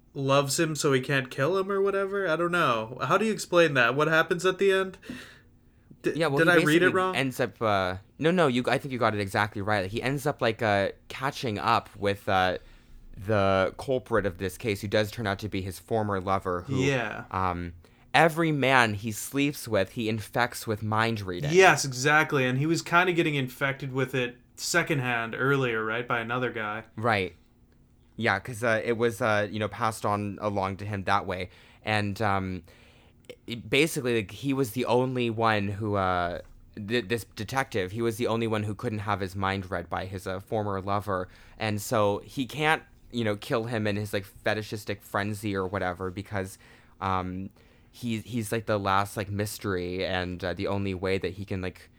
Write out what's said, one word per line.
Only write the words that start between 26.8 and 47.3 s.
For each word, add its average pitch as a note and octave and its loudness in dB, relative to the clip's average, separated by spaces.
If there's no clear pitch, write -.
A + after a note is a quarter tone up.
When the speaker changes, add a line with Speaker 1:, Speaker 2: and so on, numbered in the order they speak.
Speaker 2:
Right. G#2 0
Yeah, G#2+ 2
'cause, A#2 -8
uh, A2 4
it A#2+ 0
was, A#2 0
uh, G#2+ 2
you G#2+ -6
know, G#2+ 0
passed A2 -4
on G#2 -2
along G2 -2
to G2+ -10
him G2+ -4
that G2 2
way. F#2+ -4
And, G#2 0
um, F#2+ 0
it, A2 -10
basically, C3+ 2
like, G#2+ 0
he C3+ -4
was C3 0
the B2 -2
only B2+ 2
one A2 2
who, G2+ -2
uh, F2+ 0
th-, G#2+ -2
this A#2 -2
detective, G#2+ -2
he A2+ -6
was A#2 0
the A#2 0
only A2+ 0
one G#2+ 0
who G#2+ -4
couldn't G#2+ -4
have G2+ -2
his F#2+ -6
mind F#2+ -2
read F2 -4
by F#2 -4
his, G2 -10
uh, F#2+ -4
former G2+ -2
lover. G2 -2
And G#2+ -2
so G#2 2
he C3+ -4
can't, D3+ 0
you A#2 -2
know, G#2 0
kill A#2 -2
him A2 -2
in G2+ 0
his, G#2 -4
like, G2+ -4
fetishistic G#2 -6
frenzy G#2 -4
or F#2+ -2
whatever F#2 -4
because, F#2+ -6
um, F#2 -4